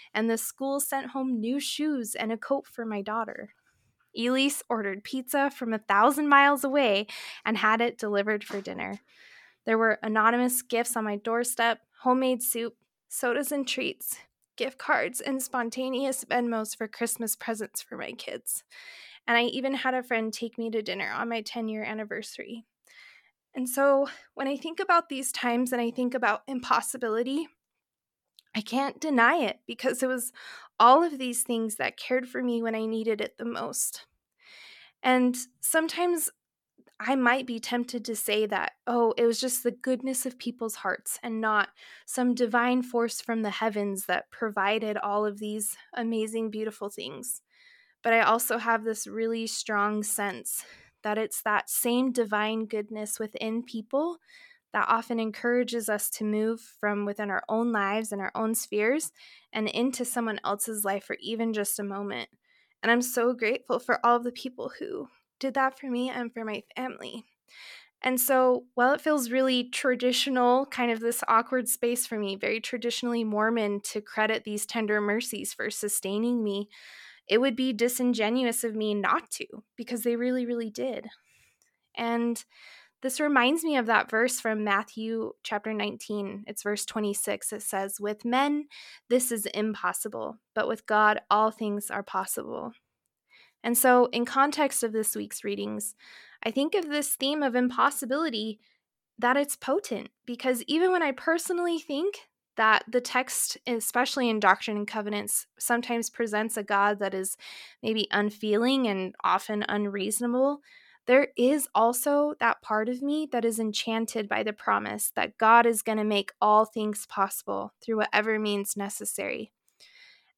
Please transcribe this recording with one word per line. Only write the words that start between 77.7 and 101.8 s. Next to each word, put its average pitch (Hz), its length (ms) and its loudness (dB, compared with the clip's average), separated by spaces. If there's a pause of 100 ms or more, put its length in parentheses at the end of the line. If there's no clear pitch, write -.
disingenuous 240 920 0
of 220 120 -2
me 214 180 0
not 208 380 0
to, - 140 -8 (300)
because 233 280 -6
they 240 120 2
really, 247 300 0
really 233 240 -4
did. 226 380 -6 (880)
And 233 480 -2 (580)
this 262 180 -4
reminds 294 440 4
me 302 140 2
of 233 100 2
that 226 220 4
verse 240 300 2
from 220 240 -2
Matthew 220 720 -2 (100)
chapter - 280 -4
nineteen. 208 760 -4
It's 208 160 -10
verse 208 200 -2
twenty-six. 208 680 -4
It 208 80 -8
says, 196 380 -4
"With 208 260 -4
men, 285 420 2 (400)
this 247 240 2
is 220 160 -4
impossible, 208 920 -4 (160)
but 214 120 0
with 220 200 -4
God, 214 420 6
all 220 220 4
things 208 400 -4
are 202 100 -4
possible." 226 720 -6 (920)
And 240 140 0
so 247 300 8
in 240 180 -2
context 277 580 2
of 220 100 -2
this 220 220 -2
week's 208 280 -8
readings, 208 520 -6 (480)
I 226 80 -4
think 285 240 0
of 330 140 0
this 294 260 -2
theme 285 280 -2
of 247 120 2
impossibility, 247 1040 0 (600)
that 247 180 2
it's 285 180 0
potent, - 540 -2 (160)
because 247 420 -2
even 349 240 4
when 349 120 2
I 285 80 2
personally 339 680 0
think 320 500 -4 (260)